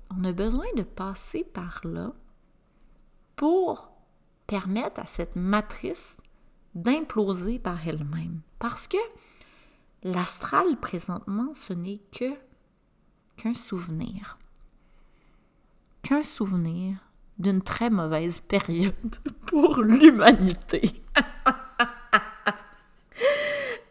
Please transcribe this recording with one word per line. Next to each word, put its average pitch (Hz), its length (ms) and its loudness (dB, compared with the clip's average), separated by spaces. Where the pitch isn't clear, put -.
on 185 80 -2
a 185 80 0
besoin 233 340 0
de 220 60 -2
passer - 640 -8
par - 400 -12
là 170 280 -8
pour 339 540 0
permettre 202 540 -4
à 170 60 -12
cette - 300 -8
matrice 208 800 -4
d'imploser 208 840 -2
par 170 280 -6
elle-même. 160 540 -6
Parce - 280 -6
que - 100 -2
l'astral, 226 760 0
présentement, 196 760 -6
ce - 180 -12
n'est 185 280 -8
que, 262 200 -4
qu'un 226 180 -4
souvenir. 175 840 -8
Qu'un 294 200 0
souvenir 185 760 -4
d'une 190 240 0
très 233 280 -2
mauvaise 170 500 0
période 190 800 0
<laughs> - 260 -10
pour 294 360 4
l'humanité. 220 1200 8
<laughs> 294 80 6